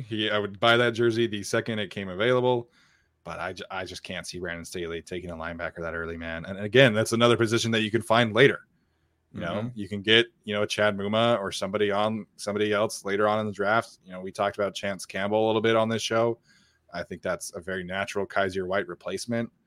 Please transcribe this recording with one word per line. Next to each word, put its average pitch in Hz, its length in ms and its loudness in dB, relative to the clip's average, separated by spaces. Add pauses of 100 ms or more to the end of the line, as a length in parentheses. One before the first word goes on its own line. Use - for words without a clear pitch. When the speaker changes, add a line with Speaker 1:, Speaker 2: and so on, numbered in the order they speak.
Speaker 1:
He, 107 280 -2
I 104 80 2
would 101 220 -4
buy 117 160 6
that 120 140 4
jersey 117 360 2
the 104 160 -4
second 113 360 -2
it 98 120 -6
came 98 200 -8
available, 123 580 2 (560)
but 82 160 -10
I 90 140 -6
ju-, 92 160 -12
I 95 160 -6
just 87 160 -14
can't 87 240 -10
see 90 120 -12
Brandon 85 260 -8
Staley 82 360 -8
taking 87 300 -10
a 82 60 -10
linebacker 82 440 -8
that 82 140 -6
early, 82 240 -6
man. 82 260 -8
And 95 140 -10
again, 110 340 6
that's 110 200 0
another 117 260 6
position 113 320 2
that 113 100 2
you 107 100 0
can 110 120 0
find 113 320 4
later. 117 260 6 (760)
You - 60 -10
know, 85 160 -4
Speaker 2:
Mm-hmm. 113 180 -4
Speaker 1:
you 101 160 -8
can 101 100 -6
get, 110 240 6 (200)
you 104 100 -6
know, 104 100 0
Chad 104 320 0
Muma 110 420 2
or 98 140 -4
somebody 101 380 0
on, 107 340 0 (120)
somebody 104 360 -2
else 104 320 0
later 101 240 2
on 107 120 2
in 107 60 -4
the 107 60 -6
draft. 101 500 0
You 92 100 -20
know, 92 100 -12
we 95 100 -10
talked 101 240 -2
about 98 180 -2
Chance 98 300 -6
Campbell 104 400 0
a - 20 2
little 110 140 2
bit 113 160 4
on 113 140 2
this 113 100 -2
show. 117 380 0 (560)
I 139 80 -6
think 92 180 -12
that's - 340 -6
a 98 60 -10
very 92 240 -6
natural 98 400 -4
Kaiser 95 420 -2
White 92 220 -2
replacement. 110 640 -6 (140)